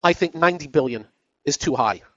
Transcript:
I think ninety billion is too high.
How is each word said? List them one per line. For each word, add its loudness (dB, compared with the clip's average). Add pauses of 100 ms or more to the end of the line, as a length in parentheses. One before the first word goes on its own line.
I 2
think -2
ninety 0
billion -2 (380)
is -2
too -2
high. 0 (160)